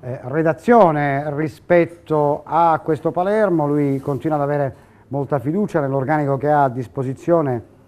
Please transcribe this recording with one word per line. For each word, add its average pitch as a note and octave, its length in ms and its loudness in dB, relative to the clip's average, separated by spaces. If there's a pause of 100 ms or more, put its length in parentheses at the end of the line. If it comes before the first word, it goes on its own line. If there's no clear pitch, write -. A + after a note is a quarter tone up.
eh, B2+ 220 -10
redazione D3+ 1120 2
rispetto D#3 1080 0
a D#3+ 400 2
questo D#3+ 280 -2
Palermo. F3+ 560 0
Lui C#3+ 320 0
continua D3 380 -4
ad C#3+ 40 -2
avere C#3+ 340 -2 (340)
molta C#3 280 -4
fiducia E3 420 -2
nell'organico C#3 580 -2
che D3 120 -2
ha D3 140 4
a C3+ 60 2
disposizione C3 920 -2 (240)